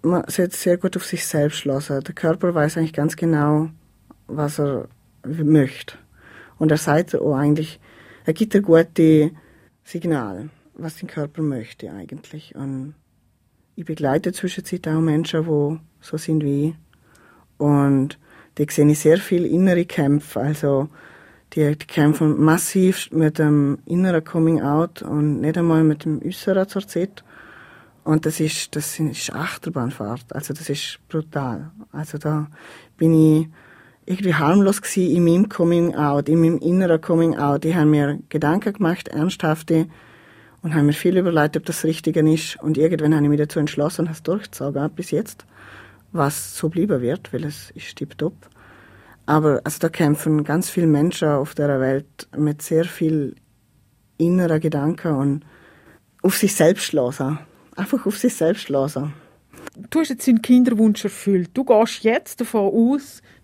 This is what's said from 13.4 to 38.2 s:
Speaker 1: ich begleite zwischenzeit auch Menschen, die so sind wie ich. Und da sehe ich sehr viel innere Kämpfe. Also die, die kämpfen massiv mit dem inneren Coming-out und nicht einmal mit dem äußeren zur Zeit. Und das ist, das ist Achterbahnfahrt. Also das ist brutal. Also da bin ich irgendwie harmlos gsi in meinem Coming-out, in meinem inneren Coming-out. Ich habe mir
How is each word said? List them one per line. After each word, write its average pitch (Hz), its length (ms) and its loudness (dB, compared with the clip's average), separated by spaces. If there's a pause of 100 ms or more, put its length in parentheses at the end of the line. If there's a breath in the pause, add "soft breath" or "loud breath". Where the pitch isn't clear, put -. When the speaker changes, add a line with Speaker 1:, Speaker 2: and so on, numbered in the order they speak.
Speaker 1:
ich 160 100 -14
begleite 151 460 -2
zwischenzeit 180 560 -8
auch 160 140 0
Menschen, 160 420 0
die 151 360 -2 (220)
so - 160 -10
sind 156 260 -2
wie 143 260 0
ich. 160 60 -12 (800 soft breath)
Und 139 600 2 (380 soft breath)
da 151 120 0
sehe 147 220 4
ich 151 100 2
sehr 160 180 6
viel 175 280 -2
innere 180 400 2
Kämpfe. 143 540 0
Also 143 500 0 (640 soft breath)
die, 151 220 0
die - 100 -18
kämpfen 151 560 2
massiv 185 680 2
mit 156 260 0
dem 147 480 2
inneren 175 380 0
Coming-out 160 800 0
und 147 380 -2
nicht 156 160 -2
einmal 165 260 2
mit 151 220 0
dem 156 200 -4
äußeren 190 420 -2
zur 190 200 -8
Zeit. - 360 -6 (800 loud breath)
Und 156 220 0
das 156 140 -4
ist, - 360 -4
das - 240 -8
ist - 340 -4
Achterbahnfahrt. 123 1000 -8
Also 143 200 -8
das - 160 -14
ist - 380 -8
brutal. 151 640 -6 (200)
Also 151 260 -12
da 151 300 -4 (500 loud breath)
bin 165 160 4
ich 160 340 6 (580 soft breath)
irgendwie 185 280 -2
harmlos 190 480 4
gsi 180 320 0
in 175 100 4
meinem 175 260 4
Coming-out, 170 800 2
in 165 140 4
meinem 165 160 4
inneren 175 420 2
Coming-out. 160 640 0
Ich 165 100 0
habe 156 100 4
mir 147 340 2 (100)